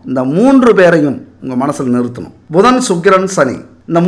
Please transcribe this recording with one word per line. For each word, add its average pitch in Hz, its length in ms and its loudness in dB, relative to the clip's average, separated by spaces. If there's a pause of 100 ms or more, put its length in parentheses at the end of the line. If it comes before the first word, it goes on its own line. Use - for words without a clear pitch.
இந்த 131 140 -4 (140)
மூன்று 247 420 4
பேரையும் 165 400 2 (240)
உங்க 131 180 -8
மனசுல 139 360 -4
நிறுத்தணும். 120 380 -8 (200)
புதன், 247 340 2
சுக்கிரன், 190 480 0
சனி 127 200 0 (320)
இந்த 170 180 0